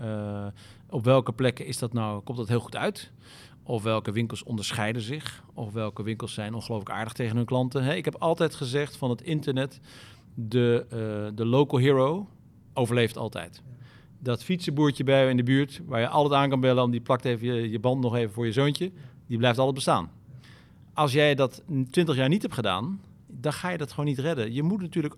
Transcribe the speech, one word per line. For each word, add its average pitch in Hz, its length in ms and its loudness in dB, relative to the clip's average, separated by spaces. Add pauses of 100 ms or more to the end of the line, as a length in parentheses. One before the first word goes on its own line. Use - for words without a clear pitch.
eh, 104 460 -6 (440)
op 120 140 -4
welke 127 280 6
plekken 127 340 -2
is - 120 -8
dat 117 140 -6
nou, 107 300 -4
komt 120 160 -8
dat 113 100 -6
heel 117 120 2
goed - 160 -12
uit? 185 340 -6 (520)
Of 117 200 -4
welke 110 300 0
winkels 110 300 -2
onderscheiden 110 600 -4
zich? 135 400 -10 (120)
Of 110 180 -8
welke 107 300 -6
winkels 110 320 -6
zijn 107 200 -8
ongelooflijk 110 360 -8
aardig 107 220 -6
tegen 113 240 -2
hun 120 80 2
klanten? 127 400 0
Hè, 139 100 0
ik 180 100 -6
heb 147 140 -4
altijd 165 360 0
gezegd 143 420 -4
van 131 140 -4
het 120 120 -4
internet, 139 580 -4 (540)
de, 120 540 2
eh, 107 480 -6
de 113 80 -2
local 135 340 4
hero 139 500 4 (460)
overleeft 120 420 2
altijd. 92 460 -8 (560)
Dat 123 260 -2
fietsenboertje 147 600 2
bij 135 140 6
jou 131 120 6
in 127 60 4
de 123 60 4
buurt, 135 440 2
waar 123 140 -2
je 120 80 2
altijd 143 340 4
aan 143 60 4
kan 135 120 2
bellen, 127 240 6
om 123 60 2
die 120 100 0
plakt 123 240 0
even 120 220 0
je, 117 240 0
je 110 100 -2
band 127 200 2
nog 120 160 0
even 113 160 0
voor 117 140 -2
je 113 60 0
zoontje, 143 380 2 (360)
die 117 120 -2
blijft 120 200 4
altijd 131 180 2
bestaan. 127 340 0 (840)
Als 151 180 2
jij 147 220 6
dat 131 280 0 (280)
twintig 160 260 2
jaar 131 120 2
niet 196 140 4
hebt - 120 -4
gedaan, 113 460 -2 (260)
dan 139 260 -6
ga 180 160 -6
je 180 100 -4
dat 143 120 -6
gewoon 147 160 -4
niet 139 120 0
redden. 131 340 -2
Je 135 100 -2
moet 190 180 0
natuurlijk 156 380 -4